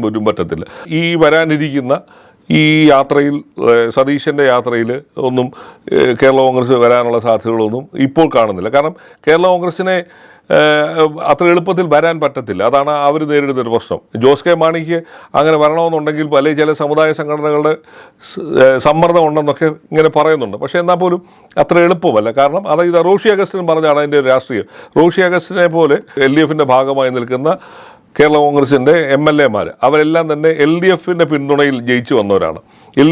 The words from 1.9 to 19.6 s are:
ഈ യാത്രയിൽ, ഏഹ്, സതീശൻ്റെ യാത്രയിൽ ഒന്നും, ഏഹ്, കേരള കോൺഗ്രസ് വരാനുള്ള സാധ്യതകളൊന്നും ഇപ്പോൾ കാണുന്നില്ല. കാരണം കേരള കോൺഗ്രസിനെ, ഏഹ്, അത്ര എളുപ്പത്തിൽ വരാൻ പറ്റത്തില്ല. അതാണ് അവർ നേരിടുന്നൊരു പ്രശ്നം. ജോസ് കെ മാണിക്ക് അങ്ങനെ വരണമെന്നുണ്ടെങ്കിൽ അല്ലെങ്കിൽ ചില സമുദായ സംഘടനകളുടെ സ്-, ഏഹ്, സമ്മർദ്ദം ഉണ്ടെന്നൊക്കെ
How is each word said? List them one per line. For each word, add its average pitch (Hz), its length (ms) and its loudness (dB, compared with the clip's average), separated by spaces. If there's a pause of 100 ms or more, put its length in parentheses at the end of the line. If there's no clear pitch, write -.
ഈ - 20 2 (300)
യാത്രയിൽ, 143 440 0 (340)
ഏഹ്, 117 260 2
സതീശൻ്റെ 143 560 0
യാത്രയിൽ 117 380 -2 (380)
ഒന്നും, 127 180 -2 (500)
ഏഹ്, 131 240 2
കേരള 135 260 4
കോൺഗ്രസ് 127 380 0
വരാനുള്ള 120 420 2
സാധ്യതകളൊന്നും 113 580 -2 (220)
ഇപ്പോൾ 156 300 0
കാണുന്നില്ല. 107 400 0
കാരണം 147 180 0 (320)
കേരള 165 260 2
കോൺഗ്രസിനെ, 180 440 -4 (600)
ഏഹ്, 151 480 2 (260)
അത്ര 180 220 0
എളുപ്പത്തിൽ 175 400 -2
വരാൻ 165 300 2
പറ്റത്തില്ല. 110 480 -4
അതാണ് 143 220 0 (140)
അവർ 147 140 0 (100)
നേരിടുന്നൊരു 139 440 -2
പ്രശ്നം. 110 260 -4 (240)
ജോസ് 139 220 2
കെ 175 160 4
മാണിക്ക് 165 360 -2 (400)
അങ്ങനെ 156 240 2
വരണമെന്നുണ്ടെങ്കിൽ 156 640 -2 (140)
അല്ലെങ്കിൽ 147 220 0
ചില 151 100 0 (100)
സമുദായ 151 380 0
സംഘടനകളുടെ 151 520 -2 (580)
സ്-, - 140 -14 (200)
ഏഹ്, 131 140 4 (100)
സമ്മർദ്ദം 170 400 2
ഉണ്ടെന്നൊക്കെ 151 380 -2 (260)